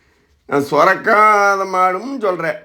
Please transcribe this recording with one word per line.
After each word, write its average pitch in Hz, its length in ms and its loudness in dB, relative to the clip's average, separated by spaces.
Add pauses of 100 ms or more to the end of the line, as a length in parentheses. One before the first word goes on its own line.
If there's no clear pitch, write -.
(480)
நான் 139 240 -2
சொரக்காத 202 1040 2
மாடும் 190 520 -2
சொல்றேன் 165 380 -4